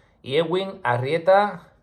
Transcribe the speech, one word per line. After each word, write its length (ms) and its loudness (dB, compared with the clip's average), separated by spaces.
y 140 -8
Edwin 480 -2
Arrieta 1000 0